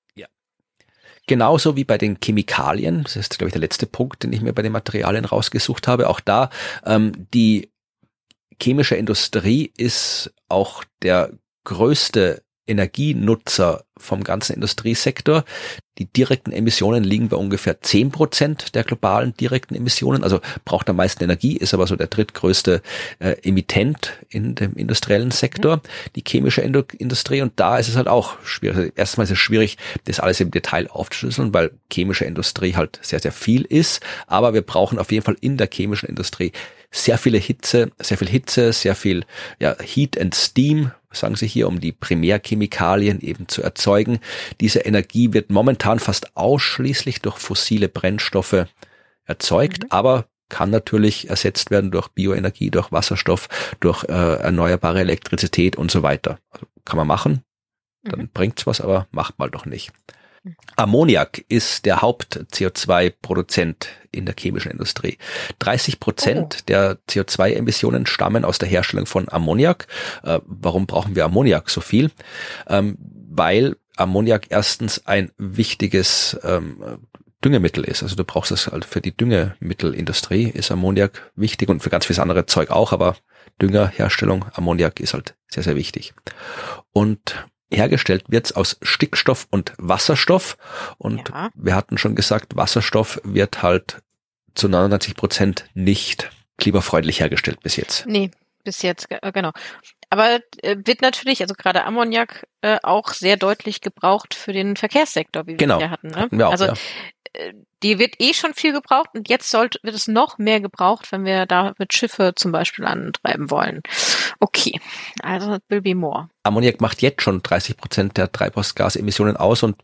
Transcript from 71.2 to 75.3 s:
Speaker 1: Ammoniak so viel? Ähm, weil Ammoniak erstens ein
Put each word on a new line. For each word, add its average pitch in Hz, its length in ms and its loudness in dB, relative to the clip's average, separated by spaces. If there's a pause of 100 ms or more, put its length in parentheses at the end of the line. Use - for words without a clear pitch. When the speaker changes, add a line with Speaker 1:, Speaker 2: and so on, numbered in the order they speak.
Speaker 1:
Ammoniak 92 420 4
so - 140 -4
viel? 139 280 2 (580)
Ähm, 101 300 0
weil 92 800 0 (200)
Ammoniak 101 520 2
erstens - 580 -2
ein 98 300 0